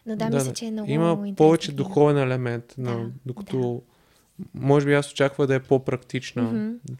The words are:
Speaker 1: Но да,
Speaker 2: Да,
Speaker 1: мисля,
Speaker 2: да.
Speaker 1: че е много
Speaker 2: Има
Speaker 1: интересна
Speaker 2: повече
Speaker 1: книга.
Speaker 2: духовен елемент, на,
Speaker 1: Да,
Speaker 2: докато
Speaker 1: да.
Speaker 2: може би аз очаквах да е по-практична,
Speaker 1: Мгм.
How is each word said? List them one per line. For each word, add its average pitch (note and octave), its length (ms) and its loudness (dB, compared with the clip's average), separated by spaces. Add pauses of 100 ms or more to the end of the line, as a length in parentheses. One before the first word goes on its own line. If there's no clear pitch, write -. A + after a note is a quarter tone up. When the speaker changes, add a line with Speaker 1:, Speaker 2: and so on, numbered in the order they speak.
Speaker 1:
Но A3 100 -6
да, A3 140 -2
Speaker 2:
Да, A#3 60 0
Speaker 1:
мисля, C3 140 0
Speaker 2:
да. - 40 -6
Speaker 1:
че A#3 120 -10
е A3 60 -8
много G#3+ 200 -6
Speaker 2:
Има E3 200 2
Speaker 1:
интересна G3+ 240 -4
Speaker 2:
повече D#3+ 320 4
Speaker 1:
книга. C#3 160 -4
Speaker 2:
духовен D3 340 4
елемент, B2+ 600 -2
на, B2 200 -4
Speaker 1:
Да, A#2 120 -6 (160)
Speaker 2:
докато B2 580 -6 (560)
Speaker 1:
да. D3 60 -12 (220)
Speaker 2:
може C#3+ 180 6
би C#3+ 80 4
аз C#3+ 180 0
очаквах C#3 360 2
да C3+ 80 2
е C3 40 2
по-практична, C3 840 -2
Speaker 1:
Мгм. A3+ 300 -2 (260)